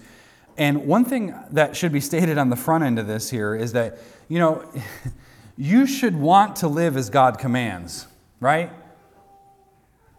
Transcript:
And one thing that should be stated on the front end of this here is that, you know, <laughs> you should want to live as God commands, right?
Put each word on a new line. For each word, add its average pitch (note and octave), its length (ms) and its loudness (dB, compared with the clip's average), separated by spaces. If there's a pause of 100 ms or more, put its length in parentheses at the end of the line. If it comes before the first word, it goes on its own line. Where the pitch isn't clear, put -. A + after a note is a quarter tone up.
(560)
And C#3+ 300 0
one G#3+ 180 4
thing A#3+ 300 -4 (160)
that D#3 240 2
should F3 160 -2
be C#3+ 100 0
stated D#3+ 380 0
on C3 100 2
the B2 60 0
front D#3+ 280 0
end B2 140 0
of A2 80 -4
this G#2+ 240 -6
here G#2+ 260 -2
is A2+ 180 -4
that, A#2 260 -2 (280)
you D#3+ 100 -6
know, D#3+ 300 0 (460)
<laughs> - 440 -20
you G3+ 300 4
should A#3+ 280 -2
want F#3+ 420 4
to F3 100 0
live D#3 280 0
as B2+ 140 -2
God B2+ 300 4
commands, A2 680 -4 (340)
right? D#3 300 0 (1500)